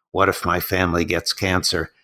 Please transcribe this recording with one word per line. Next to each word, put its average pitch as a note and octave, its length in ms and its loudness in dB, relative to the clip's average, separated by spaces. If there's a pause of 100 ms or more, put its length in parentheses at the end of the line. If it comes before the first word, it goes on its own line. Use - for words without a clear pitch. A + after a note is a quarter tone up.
(100)
"What F#2+ 180 2
if - 160 -2
my F2 160 0
family F2 440 0
gets E2+ 280 -2
cancer?" F2+ 580 -2 (140)